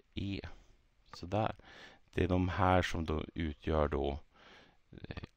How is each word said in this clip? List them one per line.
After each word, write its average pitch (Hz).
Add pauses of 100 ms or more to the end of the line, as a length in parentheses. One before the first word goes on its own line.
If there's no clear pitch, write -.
(140)
E. 98 (720)
Sådär. 98 (580)
Det 87
är 87
de 92
här 92
som 85
då 78
utgör 78
då, 71 (720)
eh, - (140)